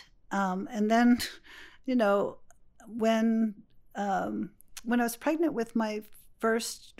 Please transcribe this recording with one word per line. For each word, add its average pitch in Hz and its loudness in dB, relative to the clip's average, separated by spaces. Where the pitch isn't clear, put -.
um, 190 -2
and 214 0
then, 240 6
<laughs> - -20
you 262 0
know, 202 2
when, 226 2
um, 202 -4
when 240 2
I 240 2
was 233 -4
pregnant 311 -2
with 226 -6
my 214 -2
first, 226 -2